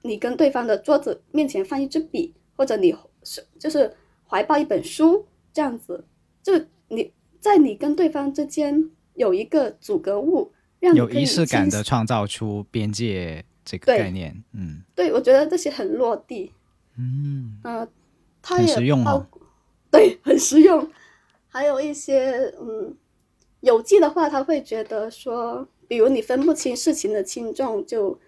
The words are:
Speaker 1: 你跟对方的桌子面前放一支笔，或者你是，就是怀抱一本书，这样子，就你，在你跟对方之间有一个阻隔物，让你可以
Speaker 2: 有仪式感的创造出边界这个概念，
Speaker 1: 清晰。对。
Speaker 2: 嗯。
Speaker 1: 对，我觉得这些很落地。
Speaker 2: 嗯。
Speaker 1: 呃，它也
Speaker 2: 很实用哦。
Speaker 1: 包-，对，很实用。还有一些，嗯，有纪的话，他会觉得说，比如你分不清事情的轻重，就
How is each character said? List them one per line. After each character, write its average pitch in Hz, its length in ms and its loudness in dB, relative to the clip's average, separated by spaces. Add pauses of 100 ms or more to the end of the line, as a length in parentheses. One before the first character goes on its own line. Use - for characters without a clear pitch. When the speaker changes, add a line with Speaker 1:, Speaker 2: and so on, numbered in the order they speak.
Speaker 1:
你 220 140 -8
跟 240 200 -6
对 285 140 4
方 247 160 -4
的 214 100 0
桌 294 220 0
子 - 320 -6
面 294 180 0
前 381 160 -4
放 285 160 -6
一 277 60 -4
支 320 140 -4
笔， - 340 -8 (220)
或 269 100 -2
者 233 100 -2
你 185 180 4 (280)
是， - 240 -18 (120)
就 - 120 -6
是 285 260 0 (300)
怀 196 160 -2
抱 302 160 2
一 294 60 0
本 247 180 -2
书， 330 440 2 (260)
这 311 100 -2
样 240 160 -4
子， - 260 -14 (380)
就 381 180 2 (280)
你， 226 240 -6 (260)
在 415 200 4
你 240 180 4
跟 294 180 -4
对 330 140 2
方 277 240 -4
之 294 120 -4
间 302 460 -2 (240)
有 220 180 0
一 196 120 -2
个 262 280 0
阻 - 240 -6
隔 196 240 -4
物， 285 300 0 (300)
让 349 120 4
你 311 60 8
可 117 140 0
以 - 20 -6
Speaker 2:
有 120 60 0
仪 143 40 2
式 165 220 0
感 107 240 2
的 104 140 -2
创 120 200 0
造 110 220 0
出 104 460 -8
边 107 200 -4
界 92 520 -6 (200)
这 - 140 -12
个 - 80 -16
概 101 240 2
念， 90 220 -10
Speaker 1:
清 92 80 -18
晰。 - 20 -20 (100)
对。 107 80 -12
Speaker 2:
嗯。 82 220 -12 (140)
Speaker 1:
对， 359 160 0
我 240 80 0
觉 240 120 4
得 277 140 6
这 320 100 -2
些 320 140 -4
很 214 240 -6
落 233 220 -2
地。 - 360 -14 (460)
Speaker 2:
嗯。 127 640 -8
Speaker 1:
呃， 226 240 -10 (560)
它 359 180 0
也 349 60 4
Speaker 2:
很 262 160 2
实 247 40 0
用 139 160 4
哦。 - 20 0 (260)
Speaker 1:
包-， - 100 -20 (520)
对， - 320 6
很 339 120 4
实 294 260 6
用。 320 280 6 (640)
还 262 120 -4
有 277 160 0
一 294 120 -6
些， 262 680 -2
嗯， 220 360 -10 (640)
有 233 240 4
纪 392 160 6
的 311 100 6
话， 302 220 0
他 277 100 -2
会 277 220 -2
觉 220 220 -8
得 220 260 -8
说， 240 560 -8 (220)
比 240 80 -4
如 226 120 6
你 262 140 2
分 269 240 -2
不 320 80 4
清 262 220 -4
事 302 180 0
情 - 180 -4
的 208 120 -2
轻 226 280 -8
重， 226 320 -4
就 208 320 -4 (120)